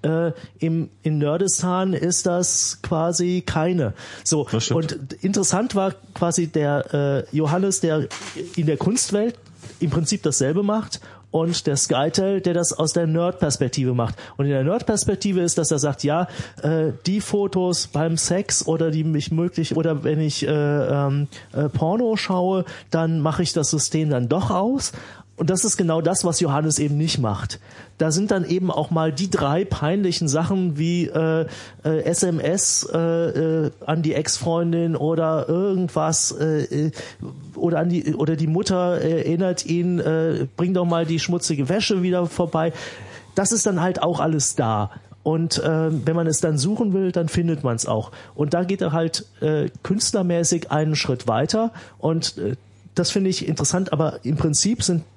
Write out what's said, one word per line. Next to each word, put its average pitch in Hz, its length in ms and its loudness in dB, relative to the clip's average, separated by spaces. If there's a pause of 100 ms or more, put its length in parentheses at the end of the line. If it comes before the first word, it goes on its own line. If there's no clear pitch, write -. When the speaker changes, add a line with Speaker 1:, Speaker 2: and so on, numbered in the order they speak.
Speaker 1:
äh, 160 300 0 (260)
im, 165 320 0 (120)
in 156 140 0
Nerdistan 180 760 0
ist 170 320 0
das - 560 0
quasi 175 640 0
keine. 160 500 0 (280)
So, 147 300 0
Speaker 2:
Das - 140 0
stimmt. 160 260 0
Speaker 1:
und 139 200 -10 (120)
interessant 196 520 0
war 190 160 2 (200)
quasi 170 360 0
der, 143 840 0
äh, 135 40 -2
Johannes, 180 440 2
der 156 260 2 (480)
in 160 120 0
der 156 100 2
Kunstwelt 220 600 0 (440)
im 165 80 0
Prinzip 156 360 0
dasselbe 147 380 2
macht, 208 380 -2 (300)
und 165 360 0
der 143 100 2
Skytel, 170 640 2
der 180 140 0
das 170 180 0
aus 160 220 -2
der 170 120 2
Nerd-Perspektive 156 840 0
macht. 120 220 0 (240)
Und 139 80 0
in 143 40 0
der 135 140 2
Nerd-Perspektive 196 760 0
ist, 170 160 2
dass 160 120 0
er 160 80 2
sagt, 139 240 -2
ja, 160 240 2 (360)
äh, 160 300 2 (120)
die 196 160 0
Fotos 190 680 0
beim 160 300 0
Sex - 500 0
oder 160 240 2
die 156 140 0
mich 151 260 0
möglich, 165 460 0
oder 160 280 0
wenn 151 180 0
ich, 147 260 -2
äh, - 20 0
ähm, 147 800 2 (240)
äh, 147 160 0
Porno 220 480 0
schaue, 185 480 0 (260)
dann 165 300 2
mache 156 220 2
ich 160 100 0
das - 180 0
System 156 380 0
dann 123 220 0
doch 175 200 2
aus. 214 420 0 (440)
Und 170 140 0
das 185 140 2
ist 214 120 0
genau 165 240 2
das, 170 240 0
was 170 160 0
Johannes 151 400 2
eben 147 160 2
nicht 156 240 0
macht. 107 400 -2 (380)
Da 160 120 2
sind 196 220 0
dann 185 120 2
eben 185 280 0
auch 151 180 -2
mal 160 220 2
die 180 180 -4
drei 160 340 2
peinlichen 175 640 0
Sachen 165 520 0
wie, 170 280 2
äh, 160 400 0 (380)
äh, 156 180 0
S 170 220 0
M 170 160 0
S, - 520 0
äh, - 60 0
äh, 160 720 0 (160)
an 160 160 0
die 151 120 0
Ex-Freundin 170 840 0
oder 160 520 0
irgendwas, 175 840 0
äh, 156 300 0 (240)
äh, 156 40 0 (640)
oder 165 240 0
an 170 100 0
die, 170 280 0
oder 165 180 0
die 156 140 0
Mutter, 180 520 0
äh, 160 180 0
erinnert 175 460 0
ihn, 175 360 0
äh, 160 560 0
bring 180 180 0
doch 180 100 2
mal 170 220 2
die 160 140 0
schmutzige 156 480 0
Wäsche 190 340 2
wieder 180 240 2
vorbei. 165 460 0 (640)
Das 196 160 2
ist 226 120 0
dann 190 160 2
halt 180 220 0
auch 165 160 0
alles 156 380 0
da. 110 340 2 (320)
Und, 160 400 0
äh, 160 420 0
wenn 160 120 2
man 170 100 2
es 156 140 0
dann 156 180 2
suchen 208 340 0
will, 185 200 2
dann 170 160 0
findet 165 340 0
man's 120 240 0
auch. 110 240 -2 (240)
Und 147 200 0
da 175 100 2
geht 190 160 -2
er 175 100 0
halt, 165 340 -2 (160)
äh, 151 280 0 (160)
künstlermäßig 175 880 0
einen 156 240 2
Schritt 127 320 -2
weiter. 156 440 2 (260)
Und, 165 400 -2
äh, 107 180 -2 (400)
das 175 160 0
finde 190 180 2
ich - 160 -2
interessant, 160 460 0
aber 156 320 0
im 139 120 0
Prinzip 165 460 0
sind 170 220 0 (120)